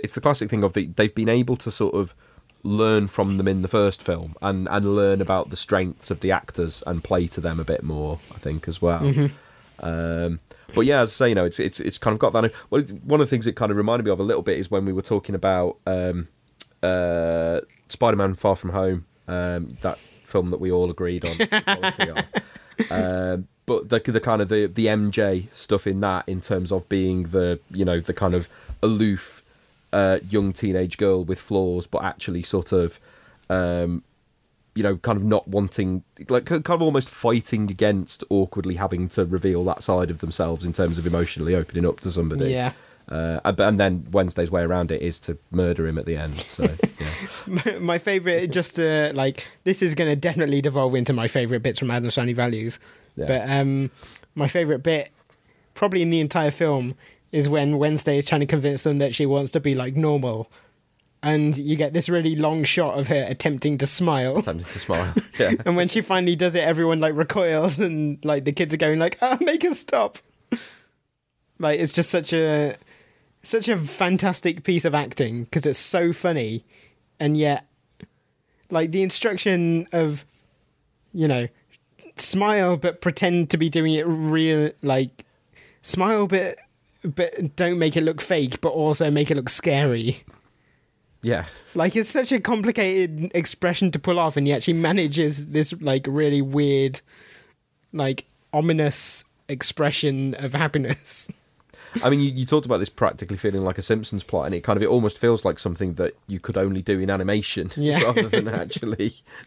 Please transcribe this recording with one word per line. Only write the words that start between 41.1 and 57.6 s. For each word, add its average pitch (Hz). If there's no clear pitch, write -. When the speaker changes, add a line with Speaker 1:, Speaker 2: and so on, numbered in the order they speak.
Speaker 1:
opening 85
up -
to 95
somebody. 85
Speaker 2:
Yeah. 127
Speaker 1:
Uh, 82
and, 95
and 104
then 90
Wednesday's 90
way 87
around 87
it 80
is 85
to 82
murder 87
him 80
at -
the 82
end. 76
So, -
Speaker 2:
<laughs> -
Speaker 1:
yeah. 76
Speaker 2:
My, 190
my 170
favourite, 175
just, 170
uh, 156
like, 135
this 190
is 165
gonna 151
definitely 143
devolve 135
into 127
my 117
favourite 120
bits 120
from 127
Addams 120
Family 123
Values. 120
Speaker 1:
Yeah. -
Speaker 2:
But, 131
um, 135
my 143
favourite 151
bit, 160
probably 190
in 170
the 165
entire 151
film, 139
is 147
when 147